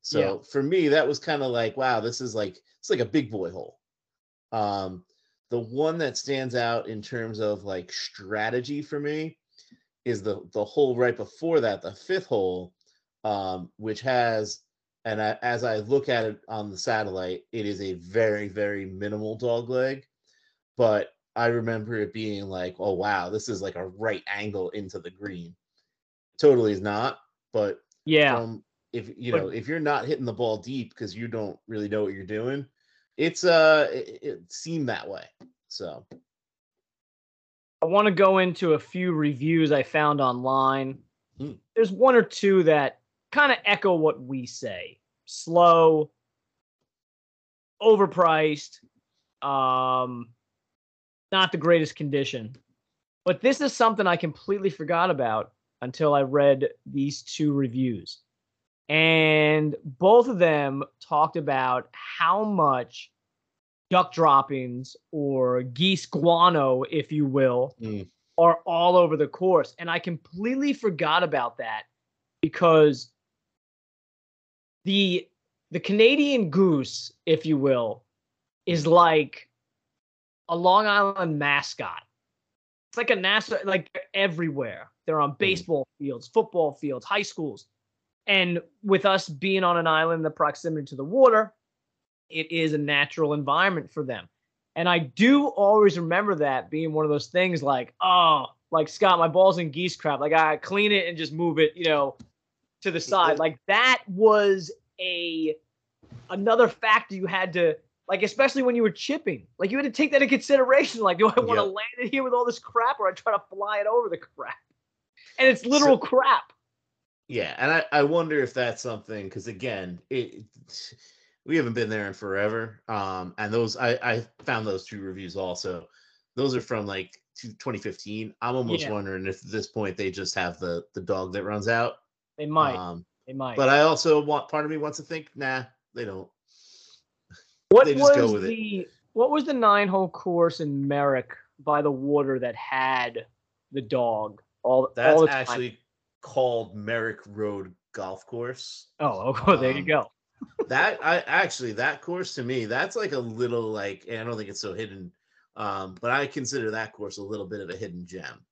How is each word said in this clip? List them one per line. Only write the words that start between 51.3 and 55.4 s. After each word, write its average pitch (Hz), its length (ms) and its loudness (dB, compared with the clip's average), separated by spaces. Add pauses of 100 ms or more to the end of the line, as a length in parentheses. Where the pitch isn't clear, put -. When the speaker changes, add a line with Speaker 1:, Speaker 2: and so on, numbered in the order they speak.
Speaker 2:
not 190 200 2
the 180 60 -4
greatest 160 380 2
condition. 135 600 -4 (680)
But 180 160 0
this 269 200 2
is 277 140 -2
something 214 320 2
I 175 100 2
completely 190 520 -4
forgot 170 420 0
about 117 420 -2 (280)